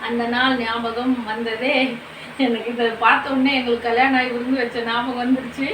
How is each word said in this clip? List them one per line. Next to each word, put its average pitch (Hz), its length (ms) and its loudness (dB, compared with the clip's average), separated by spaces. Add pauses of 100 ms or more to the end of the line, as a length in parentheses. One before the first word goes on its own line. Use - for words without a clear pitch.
அந்த 240 160 0 (100)
நாள் 254 300 2
ஞாபகம் 233 520 0 (160)
வந்ததே. 233 440 -2 (680)
எனக்கு 233 280 0
இதை 233 140 0 (200)
பார்த்த 269 280 4
உடனே 262 240 4
எங்களுக்கு 240 300 0
கல்யாணம் 262 320 4
ஆகி 247 160 0
விருந்து 254 260 0
வச்ச 233 280 -4
ஞாபகம் 247 320 -2
வந்துருச்சு. 254 520 0